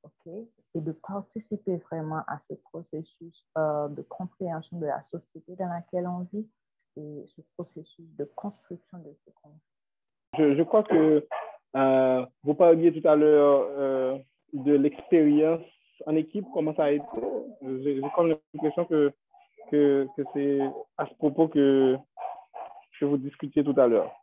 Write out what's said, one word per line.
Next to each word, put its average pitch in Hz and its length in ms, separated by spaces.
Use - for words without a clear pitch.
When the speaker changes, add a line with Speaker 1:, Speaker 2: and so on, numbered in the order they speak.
Speaker 1:
ok, 165 300
et 165 60
de 160 100
participer 196 840
vraiment 156 500
à 147 200
ce 156 60
processus, 160 920
euh, 151 320
de 147 140
compréhension 170 760
de 156 60
la 135 180
société - 540
dans 185 120
laquelle 175 380
on 180 240
vit 220 160
et 151 280
ce 160 60
processus - 500
de 143 80
construction - 640
de 151 140
ce - 60
qu'on - 80
vit. - 880
Speaker 2:
Je, 147 180
je 165 80
crois 214 200
que, 156 420
euh, 131 500
vous 147 120
parliez 165 380
tout 156 140
à 151 80
l'heure, 147 560
euh, 135 460
de 143 200
l'expérience 151 880
en 156 100
équipe, 160 380
comment 156 220
ça 156 100
a 143 60
été. 147 140
J'ai, 135 340
j'ai 139 200
comme 170 140
l'impression 151 320
que, 147 260
que, 139 440
que 147 80
c'est 139 260
à 151 100
ce - 80
propos 160 320
que, 135 500
que 143 60
vous 143 120
discutiez 139 460
tout 135 140
à 131 100
l'heure. 107 240